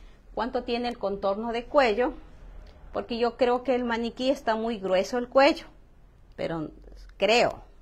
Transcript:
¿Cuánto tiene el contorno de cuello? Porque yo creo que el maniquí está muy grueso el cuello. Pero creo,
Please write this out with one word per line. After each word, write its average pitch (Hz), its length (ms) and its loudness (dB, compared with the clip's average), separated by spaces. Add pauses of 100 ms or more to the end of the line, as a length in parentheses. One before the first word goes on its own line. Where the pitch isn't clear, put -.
(340)
¿Cuánto 240 300 -2
tiene 240 260 -2
el 240 80 -8
contorno 202 560 -2
de 233 100 -4
cuello? 247 500 4 (800)
Porque 202 260 -6
yo 233 200 0
creo 247 260 2
que 262 100 0
el 247 120 0
maniquí 233 440 -2
está 269 260 0
muy 220 240 -4
grueso 190 380 0
el 247 120 -4
cuello. 277 360 4 (680)
Pero 160 340 -6 (460)
creo, 208 480 2 (180)